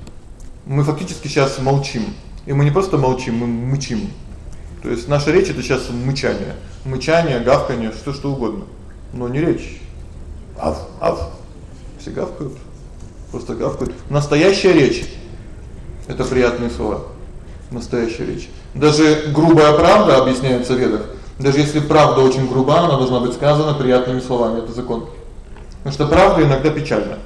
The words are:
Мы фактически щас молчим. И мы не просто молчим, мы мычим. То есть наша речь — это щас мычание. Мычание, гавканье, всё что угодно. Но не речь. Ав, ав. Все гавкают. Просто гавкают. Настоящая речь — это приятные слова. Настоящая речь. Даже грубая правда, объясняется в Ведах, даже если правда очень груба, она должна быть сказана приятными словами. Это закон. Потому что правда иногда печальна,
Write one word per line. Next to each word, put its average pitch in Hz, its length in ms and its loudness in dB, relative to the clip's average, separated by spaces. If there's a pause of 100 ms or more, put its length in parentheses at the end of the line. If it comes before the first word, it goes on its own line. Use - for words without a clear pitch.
(680)
Мы 139 180 2
фактически 151 440 -4
щас 135 300 0
молчим. 135 460 0 (420)
И 147 60 -4
мы 139 120 4
не 147 60 4
просто 160 260 2
молчим, 127 400 0
мы 120 100 -2
мычим. 120 640 -4 (720)
То - 80 -6
есть 117 180 -4
наша 147 240 2
речь — 180 180 4
это 139 120 -4
щас - 280 -2
мычание. 120 640 -2 (300)
Мычание, 139 560 0
гавканье, 117 500 0
всё 139 220 -8
что 143 200 -4
угодно. 110 320 -4 (480)
Но 123 160 -6
не 131 120 -2
речь. - 400 -4 (800)
Ав, - 200 -4 (220)
ав. - 320 -4 (680)
Все - 120 -12
гавкают. 156 420 -8 (760)
Просто 117 240 -8
гавкают. 120 380 -4 (160)
Настоящая 160 640 4
речь — 139 320 4 (1000)
это - 180 -4
приятные 120 460 2
слова. 104 320 -4 (680)
Настоящая 117 540 -4
речь. - 240 -8 (260)
Даже 151 600 4
грубая 156 420 8
правда, 170 460 6
объясняется 127 520 2
в 120 40 2
Ведах, 107 240 2 (360)
даже 135 200 4
если 151 220 2
правда 147 420 6
очень 131 260 4
груба, 131 320 4
она 160 160 4
должна 127 240 2
быть 120 140 0
сказана 147 400 2
приятными 127 460 2
словами. 117 400 0
Это 117 120 -6
закон. 117 360 -6 (720)
Потому 143 140 -6
что 147 140 0
правда 170 380 6
иногда 139 260 4
печальна, 107 560 -2